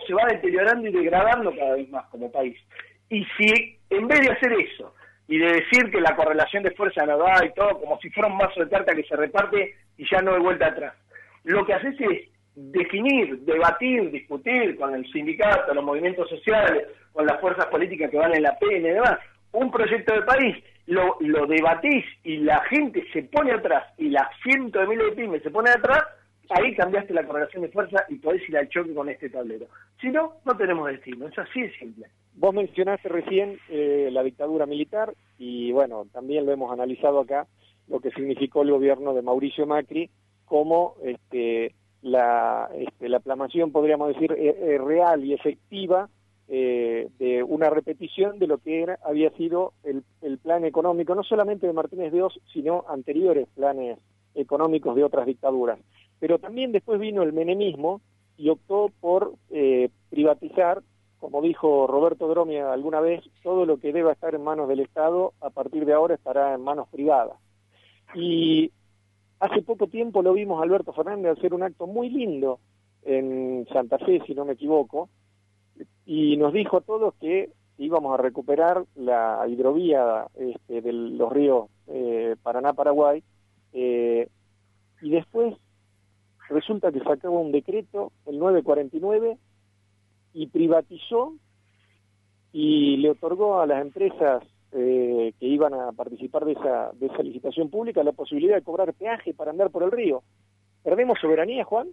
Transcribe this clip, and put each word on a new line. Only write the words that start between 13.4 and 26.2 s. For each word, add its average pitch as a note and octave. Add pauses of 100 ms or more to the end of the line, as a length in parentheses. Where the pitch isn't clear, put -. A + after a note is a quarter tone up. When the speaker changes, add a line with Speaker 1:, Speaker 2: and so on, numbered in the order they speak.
Speaker 1:
debatir, E3+
discutir D#3+
con C#3
el B2+
sindicato, D3+
los C#3+
movimientos E3
sociales, E3+ (220)
con D3+
las D3
fuerzas F3+
políticas D#3+
que D3
van E3
en D#3
la C#3+
pena F#3+
y E3
demás, G#3+ (340)
un B3
proyecto A3+
de G#3+
país, B3+ (240)
lo, F3+
lo D3+
debatís D#3+ (180)
y D#3+
la D3+
gente B3+
se D#3
pone C#4+
atrás F3
y D3+
la - (120)
cientos B3
de F#3+
miles A3
de G#3+
pymes F3+
se D#3
pone A3+
atrás, D4+ (460)